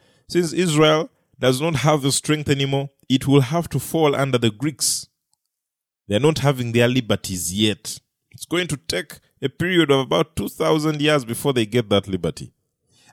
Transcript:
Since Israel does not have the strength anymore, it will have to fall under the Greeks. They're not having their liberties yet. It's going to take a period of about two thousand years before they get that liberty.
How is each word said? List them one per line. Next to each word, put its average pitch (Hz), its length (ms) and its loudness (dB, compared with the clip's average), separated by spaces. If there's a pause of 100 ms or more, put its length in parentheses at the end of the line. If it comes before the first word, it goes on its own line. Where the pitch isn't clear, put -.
(280)
Since 170 260 -2
Israel 156 560 2 (300)
does 127 200 2
not 160 180 -2
have 147 260 2
the 135 80 0
strength 151 380 -2
anymore, 139 400 -2 (200)
it 127 180 0
will 139 140 6
have 160 280 -2
to 139 100 -4
fall 156 340 0
under 131 240 0
the 117 140 0
Greeks. 127 560 -6 (1000)
They're 101 120 0
not 151 200 2
having 127 340 0
their 120 140 4
liberties 98 680 -2
yet. 104 460 -2 (300)
It's - 160 -20
going 175 220 -4
to 151 100 -6
take - 420 -8 (220)
a 139 80 -2
period 170 400 2
of 139 120 4
about 160 340 -2
two - 140 -4
thousand 156 520 0
years 147 240 2
before 120 280 -4
they 117 120 0
get 107 240 -2
that 101 180 2
liberty. 85 460 -6 (600)